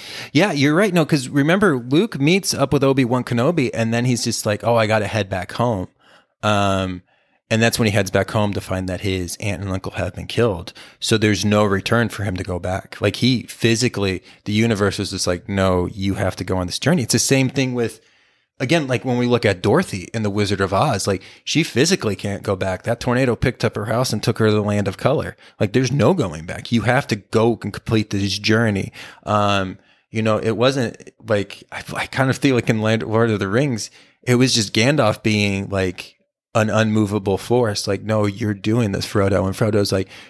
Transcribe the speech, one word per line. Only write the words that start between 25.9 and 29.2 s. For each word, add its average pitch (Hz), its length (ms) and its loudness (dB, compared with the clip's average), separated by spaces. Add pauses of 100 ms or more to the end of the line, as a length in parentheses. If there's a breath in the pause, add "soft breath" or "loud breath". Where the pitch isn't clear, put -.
no 143 200 4
going 87 320 -4
back. - 260 -10
You 117 120 2
have 127 240 0
to 113 100 -2
go 110 460 0
and 101 100 -6
complete - 380 -2
this 98 280 -2
journey. 107 540 0 (320 loud breath)